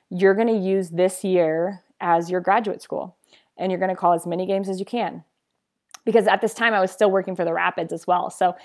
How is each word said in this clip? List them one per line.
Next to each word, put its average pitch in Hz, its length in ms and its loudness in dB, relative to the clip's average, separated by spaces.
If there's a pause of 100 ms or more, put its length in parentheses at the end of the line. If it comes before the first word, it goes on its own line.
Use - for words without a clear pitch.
you're 190 260 4
gonna 226 220 0
use 190 340 -2
this 180 320 0
year 180 580 0 (200)
as 170 280 2
your 180 120 -2
graduate 202 400 0
school, - 340 -10 (420)
and 190 140 -4
you're 180 80 -2
gonna 185 160 0
call 175 180 4
as 165 120 0
many 175 200 -4
games 196 240 -2
as 190 100 -6
you 196 60 -8
can." 190 380 -6 (800)
Because 214 240 4
at 196 140 2
this 214 120 -2
time 233 200 0
I 196 80 2
was 190 100 2
still 208 180 2
working 185 260 0
for 175 100 -2
the 165 80 -2
Rapids 175 400 -2
as 165 120 -10
well. 175 240 0
So - 360 0